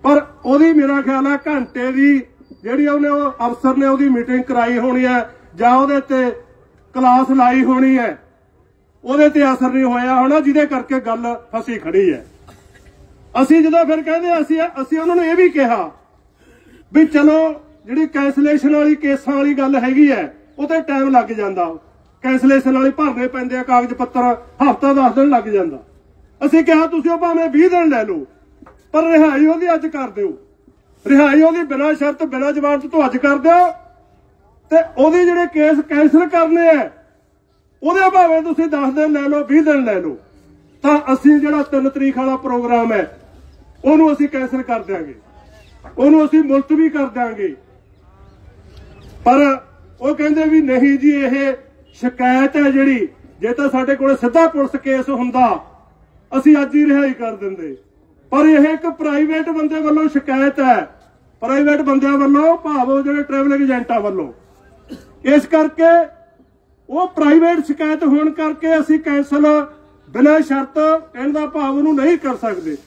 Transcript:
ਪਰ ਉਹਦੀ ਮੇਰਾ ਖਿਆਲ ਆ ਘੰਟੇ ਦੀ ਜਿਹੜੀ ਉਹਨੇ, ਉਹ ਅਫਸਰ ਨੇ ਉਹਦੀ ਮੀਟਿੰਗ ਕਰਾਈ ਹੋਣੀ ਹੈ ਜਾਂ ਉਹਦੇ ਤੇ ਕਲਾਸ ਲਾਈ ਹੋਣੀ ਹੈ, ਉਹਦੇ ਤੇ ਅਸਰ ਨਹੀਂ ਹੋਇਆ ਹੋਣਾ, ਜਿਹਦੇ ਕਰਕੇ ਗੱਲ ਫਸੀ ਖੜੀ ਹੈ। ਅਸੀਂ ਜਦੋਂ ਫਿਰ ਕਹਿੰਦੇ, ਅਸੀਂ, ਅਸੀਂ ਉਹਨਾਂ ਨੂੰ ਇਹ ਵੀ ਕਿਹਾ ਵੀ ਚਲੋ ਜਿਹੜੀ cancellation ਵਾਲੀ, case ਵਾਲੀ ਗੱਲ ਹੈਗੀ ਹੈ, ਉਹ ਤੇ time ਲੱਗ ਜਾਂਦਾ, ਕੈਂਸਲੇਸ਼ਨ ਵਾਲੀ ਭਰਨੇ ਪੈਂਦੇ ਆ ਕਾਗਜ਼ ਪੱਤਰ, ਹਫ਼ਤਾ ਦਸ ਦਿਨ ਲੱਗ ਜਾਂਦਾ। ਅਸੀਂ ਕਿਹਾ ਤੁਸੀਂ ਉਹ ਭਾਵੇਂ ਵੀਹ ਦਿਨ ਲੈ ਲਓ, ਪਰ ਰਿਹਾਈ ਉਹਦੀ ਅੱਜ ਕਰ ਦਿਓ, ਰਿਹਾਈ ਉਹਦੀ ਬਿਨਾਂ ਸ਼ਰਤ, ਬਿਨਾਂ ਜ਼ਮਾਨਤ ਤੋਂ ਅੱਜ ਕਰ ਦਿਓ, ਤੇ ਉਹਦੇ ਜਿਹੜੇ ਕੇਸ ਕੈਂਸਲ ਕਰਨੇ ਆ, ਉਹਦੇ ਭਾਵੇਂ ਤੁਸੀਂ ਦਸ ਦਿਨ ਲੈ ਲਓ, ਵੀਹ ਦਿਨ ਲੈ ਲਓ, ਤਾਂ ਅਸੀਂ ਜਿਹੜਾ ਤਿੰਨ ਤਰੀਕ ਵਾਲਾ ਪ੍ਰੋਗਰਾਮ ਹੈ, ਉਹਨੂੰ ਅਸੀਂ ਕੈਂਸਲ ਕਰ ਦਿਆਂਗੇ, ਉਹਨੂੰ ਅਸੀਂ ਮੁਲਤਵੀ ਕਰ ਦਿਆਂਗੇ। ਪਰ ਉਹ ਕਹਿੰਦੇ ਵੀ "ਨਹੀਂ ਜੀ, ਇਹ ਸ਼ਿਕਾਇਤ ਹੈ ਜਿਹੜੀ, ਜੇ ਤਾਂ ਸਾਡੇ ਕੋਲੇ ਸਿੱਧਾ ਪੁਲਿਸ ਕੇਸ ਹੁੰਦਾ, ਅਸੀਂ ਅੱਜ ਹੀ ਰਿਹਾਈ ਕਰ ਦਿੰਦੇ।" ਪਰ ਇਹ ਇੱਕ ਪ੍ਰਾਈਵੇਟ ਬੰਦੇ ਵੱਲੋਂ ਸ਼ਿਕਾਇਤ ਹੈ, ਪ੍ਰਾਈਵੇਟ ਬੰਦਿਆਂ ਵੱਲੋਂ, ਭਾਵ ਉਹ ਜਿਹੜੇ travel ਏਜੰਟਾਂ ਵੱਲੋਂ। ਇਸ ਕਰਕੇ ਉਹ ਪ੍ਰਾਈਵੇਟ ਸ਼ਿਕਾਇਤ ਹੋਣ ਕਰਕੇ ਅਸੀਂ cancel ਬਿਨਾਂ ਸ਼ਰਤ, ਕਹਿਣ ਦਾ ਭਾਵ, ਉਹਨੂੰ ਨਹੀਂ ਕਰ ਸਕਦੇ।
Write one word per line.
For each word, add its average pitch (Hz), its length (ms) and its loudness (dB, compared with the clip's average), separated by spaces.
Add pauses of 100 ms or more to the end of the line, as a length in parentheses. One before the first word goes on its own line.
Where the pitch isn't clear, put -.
ਪਰ 285 240 2 (180)
ਉਹਦੀ 294 280 2
ਮੇਰਾ 285 280 2
ਖਿਆਲ 269 260 -2
ਆ 285 200 -2
ਘੰਟੇ 254 460 -6
ਦੀ 277 300 2 (400)
ਜਿਹੜੀ 269 240 -2
ਉਹਨੇ, 294 220 -2
ਉਹ 285 220 -2 (160)
ਅਫਸਰ 254 300 -2
ਨੇ 277 100 0
ਉਹਦੀ 269 220 0
ਮੀਟਿੰਗ 247 340 -2
ਕਰਾਈ 240 360 -2
ਹੋਣੀ 254 260 -2
ਹੈ 247 260 -2 (260)
ਜਾਂ 240 200 2
ਉਹਦੇ 277 240 0
ਤੇ 262 300 -2 (640)
ਕਲਾਸ 254 360 2
ਲਾਈ 254 340 2
ਹੋਣੀ 262 340 2
ਹੈ, 220 200 -6 (840)
ਉਹਦੇ 294 240 2
ਤੇ 285 240 2
ਅਸਰ 254 200 -2
ਨਹੀਂ 262 120 0
ਹੋਇਆ 247 300 -2
ਹੋਣਾ, 269 260 2
ਜਿਹਦੇ 285 260 0
ਕਰਕੇ 262 340 -6
ਗੱਲ 233 400 -6 (160)
ਫਸੀ 226 220 -8
ਖੜੀ 175 340 0
ਹੈ। 120 140 -8 (1160)
ਅਸੀਂ 302 200 4
ਜਦੋਂ 320 220 2
ਫਿਰ 311 180 -2
ਕਹਿੰਦੇ, 339 380 -2
ਅਸੀਂ, 320 220 -4 (200)
ਅਸੀਂ 302 160 -4
ਉਹਨਾਂ 349 180 -2
ਨੂੰ 349 80 2
ਇਹ 330 120 0
ਵੀ 359 140 4
ਕਿਹਾ 233 400 -2 (1040)
ਵੀ 302 140 6
ਚਲੋ 302 480 2 (320)
ਜਿਹੜੀ 302 200 -2
cancellation 285 680 0
ਵਾਲੀ, 294 180 2
case 277 400 -4
ਵਾਲੀ 285 200 0
ਗੱਲ 269 220 0
ਹੈਗੀ 262 340 2
ਹੈ, 262 240 -4 (240)
ਉਹ 285 80 -6
ਤੇ 320 140 -2
time 269 300 -2
ਲੱਗ 240 140 4
ਜਾਂਦਾ, 196 540 -6 (440)
ਕੈਂਸਲੇਸ਼ਨ 262 560 2
ਵਾਲੀ 269 120 2
ਭਰਨੇ 254 360 -4
ਪੈਂਦੇ 254 320 -8
ਆ 254 40 -6
ਕਾਗਜ਼ 247 320 0
ਪੱਤਰ, 247 420 -2 (280)
ਹਫ਼ਤਾ 277 280 0
ਦਸ 262 220 2
ਦਿਨ 269 140 2
ਲੱਗ 233 160 0
ਜਾਂਦਾ। 180 380 -4 (640)
ਅਸੀਂ 311 180 2
ਕਿਹਾ 320 220 2
ਤੁਸੀਂ 330 240 -4
ਉਹ 330 80 -2
ਭਾਵੇਂ 330 320 -2
ਵੀਹ 320 200 4
ਦਿਨ 349 180 2
ਲੈ 233 160 -2
ਲਓ, 165 220 -8 (680)
ਪਰ 311 100 2
ਰਿਹਾਈ 311 440 4
ਉਹਦੀ 330 280 0
ਅੱਜ 320 120 -4
ਕਰ 277 220 -8
ਦਿਓ, 196 300 -8 (680)
ਰਿਹਾਈ 285 360 4
ਉਹਦੀ 330 200 2
ਬਿਨਾਂ 285 320 -2
ਸ਼ਰਤ, 285 280 -4
ਬਿਨਾਂ 277 300 -4
ਜ਼ਮਾਨਤ 285 340 -4
ਤੋਂ 285 200 0
ਅੱਜ 247 100 -4
ਕਰ 285 220 0
ਦਿਓ, 339 340 2 (960)
ਤੇ 311 60 2 (220)
ਉਹਦੇ 320 260 2
ਜਿਹੜੇ 349 220 0
ਕੇਸ 311 340 0
ਕੈਂਸਲ 311 480 2
ਕਰਨੇ 330 400 0
ਆ, 294 220 2 (920)
ਉਹਦੇ 370 280 2
ਭਾਵੇਂ 330 320 2
ਤੁਸੀਂ 320 260 -4
ਦਸ 277 260 -2
ਦਿਨ 302 180 0
ਲੈ 294 80 0
ਲਓ, 285 240 -2
ਵੀਹ 302 180 2
ਦਿਨ 285 220 0
ਲੈ 202 160 -2
ਲਓ, 147 160 -8 (680)
ਤਾਂ 294 320 2
ਅਸੀਂ 285 260 4
ਜਿਹੜਾ 294 220 -2
ਤਿੰਨ 269 260 -2
ਤਰੀਕ 269 300 -2
ਵਾਲਾ 262 180 -2
ਪ੍ਰੋਗਰਾਮ 240 560 -2
ਹੈ, 185 260 -4 (640)
ਉਹਨੂੰ 302 280 4
ਅਸੀਂ 285 160 -2
ਕੈਂਸਲ 262 340 -6
ਕਰ 233 200 -6
ਦਿਆਂਗੇ, 165 320 -8 (840)
ਉਹਨੂੰ 302 260 4
ਅਸੀਂ 311 200 2
ਮੁਲਤਵੀ 294 440 0
ਕਰ 277 180 -2
ਦਿਆਂਗੇ। 214 500 -6 (1700)
ਪਰ 269 360 4 (400)
ਉਹ 285 140 -2
ਕਹਿੰਦੇ 302 300 0
ਵੀ 311 160 4
"ਨਹੀਂ 269 380 2
ਜੀ, 285 120 2
ਇਹ 269 420 -2 (400)
ਸ਼ਿਕਾਇਤ 254 640 -2
ਹੈ 285 140 2
ਜਿਹੜੀ, 269 380 0 (320)
ਜੇ 226 120 -4
ਤਾਂ 277 180 -2
ਸਾਡੇ 262 240 -2
ਕੋਲੇ 269 200 0
ਸਿੱਧਾ 254 320 2
ਪੁਲਿਸ 277 340 -4
ਕੇਸ 262 280 -4
ਹੁੰਦਾ, 247 560 -2 (720)
ਅਸੀਂ 294 240 4
ਅੱਜ 269 120 -6
ਹੀ 302 120 2
ਰਿਹਾਈ 277 260 0
ਕਰ 226 240 -8
ਦਿੰਦੇ।" 185 400 -10 (540)
ਪਰ 294 160 2
ਇਹ 302 220 4
ਇੱਕ 320 220 -4
ਪ੍ਰਾਈਵੇਟ 311 600 -4
ਬੰਦੇ 311 300 -4
ਵੱਲੋਂ 302 280 0
ਸ਼ਿਕਾਇਤ 277 520 -2
ਹੈ, 254 280 0 (520)
ਪ੍ਰਾਈਵੇਟ 285 400 0
ਬੰਦਿਆਂ 277 320 0
ਵੱਲੋਂ, 285 460 2
ਭਾਵ 269 320 -4
ਉਹ 277 120 0
ਜਿਹੜੇ 285 200 -4
travel 277 400 -2
ਏਜੰਟਾਂ 247 380 -2
ਵੱਲੋਂ। 185 320 -6 (920)
ਇਸ 285 220 2
ਕਰਕੇ 320 600 2 (840)
ਉਹ 349 180 -4
ਪ੍ਰਾਈਵੇਟ 320 580 0
ਸ਼ਿਕਾਇਤ 311 380 -4
ਹੋਣ 302 260 0
ਕਰਕੇ 311 480 -4
ਅਸੀਂ 311 220 0
cancel 294 680 0 (440)
ਬਿਨਾਂ 294 300 4
ਸ਼ਰਤ, 269 380 -4 (340)
ਕਹਿਣ 262 200 -6
ਦਾ 302 140 -4
ਭਾਵ, 285 300 -4
ਉਹਨੂੰ 294 200 0
ਨਹੀਂ 302 220 0
ਕਰ 254 180 -8
ਸਕਦੇ। 180 400 -8 (100)